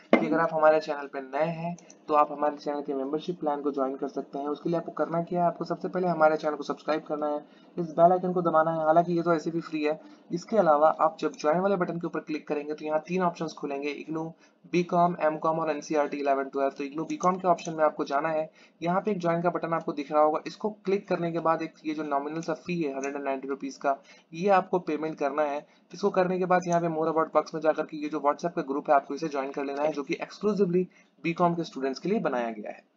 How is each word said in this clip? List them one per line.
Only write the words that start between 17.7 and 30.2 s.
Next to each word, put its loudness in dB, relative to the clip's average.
में 0
आपको 0
जाना -2
है, -2
यहाँ 0
पे -2
एक -2
ज्वाइन 0
का 2
button -4
आपको -2
दिख -6
रहा 6
होगा, 4
इसको -6
click 0
करने 0
के -2
बाद 2
एक -8
ये -4
जो -6
नॉमिनल -2
सा -4
फी -4
है -2
हंड्रेड -6
एंड -6
नाइनटी -4
रुपीज -6
का, 0
ये 0
आपको 4
payment -4
करना 0
है। -4
इसको -2
करने 0
के 0
बाद 2
यहाँ 2
पे 0
more -2
about 0
perks 0
में -4
जाकर 2
के -12
ये -6
जो -4
WhatsApp 0
का -4
ग्रुप -4
है 8
आपको 0
इसे -6
ज्वाइन -4
कर -4
लेना -4
है, 0
जो -6
कि -6